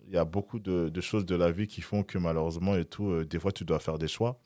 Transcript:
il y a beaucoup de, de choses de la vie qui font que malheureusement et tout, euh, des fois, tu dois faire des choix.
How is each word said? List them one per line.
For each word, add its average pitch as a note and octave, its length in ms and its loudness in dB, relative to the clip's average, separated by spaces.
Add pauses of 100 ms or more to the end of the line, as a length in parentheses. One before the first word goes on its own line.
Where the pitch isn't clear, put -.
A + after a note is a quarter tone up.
il F#2+ 60 -10
y F2+ 40 4
a D#2+ 80 6
beaucoup G2+ 340 -4
de, F2+ 300 2
de E2+ 120 -4
choses G#2 240 0
de F2+ 100 2
la E2+ 160 6
vie G2+ 160 0
qui - 140 -10
font G2+ 220 -2
que - 140 -6
malheureusement E2+ 580 2
et E2+ 100 2
tout, G#2 240 -4
euh, E2 160 2
des D#2+ 140 -6
fois, F#2+ 120 0
tu F2+ 140 -8
dois D#2+ 140 2
faire D#2+ 200 -4
des D#2+ 80 -2
choix. A#2+ 380 -2